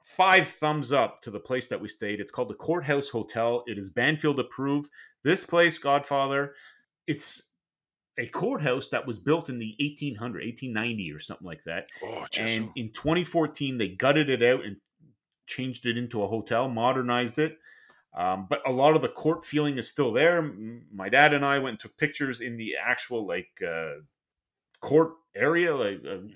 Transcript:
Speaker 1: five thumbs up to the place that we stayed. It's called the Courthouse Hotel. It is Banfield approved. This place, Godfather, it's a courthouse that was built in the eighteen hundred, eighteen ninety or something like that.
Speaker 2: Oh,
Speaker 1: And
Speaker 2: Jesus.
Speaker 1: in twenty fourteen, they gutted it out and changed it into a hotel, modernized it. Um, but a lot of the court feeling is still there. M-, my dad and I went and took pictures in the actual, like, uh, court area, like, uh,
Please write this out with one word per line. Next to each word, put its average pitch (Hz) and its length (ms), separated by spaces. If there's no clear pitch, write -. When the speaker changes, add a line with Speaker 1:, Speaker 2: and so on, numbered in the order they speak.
Speaker 1:
five 185 440
thumbs 151 440
up 127 300
to - 100
the 101 80
place 127 300
that - 100
we 101 80
stayed. 104 320
It's 101 120
called 123 180
the 104 60
Courthouse 143 540
Hotel. 117 580
It 107 100
is 98 140
Banfield 147 480
approved. 139 500
This 170 220
place, 170 320
Godfather, 139 760
it's - 360
a 120 100
courthouse 156 640
that 123 160
was 113 140
built 156 300
in 123 100
the 113 200
eighteen 147 360
hundred, 107 280
eighteen 117 300
ninety 107 380
or 76 80
something 87 280
like 80 180
that. 85 220
Speaker 2:
Oh, 113 220
Speaker 1:
And 113 280
Speaker 2:
Jesus. 107 100
Speaker 1:
in 113 160
twenty 170 320
fourteen, 151 540
they 107 120
gutted 139 400
it 123 140
out 127 220
and 104 120
changed 127 380
it 117 120
into 120 260
a 98 40
hotel, 113 420
modernized 123 680
it. 156 180
Um, 92 340
but 123 160
a 135 60
lot 139 240
of 151 60
the 131 80
court 160 360
feeling 147 320
is 117 120
still 127 240
there. 165 240
M-, 117 560
my 98 160
dad 143 240
and 143 100
I 139 160
went 131 140
and 107 60
took - 180
pictures 143 440
in 120 160
the 110 240
actual, 117 460
like, 90 220
uh, 80 280
court 160 340
area, 160 400
like, 101 320
uh, 92 120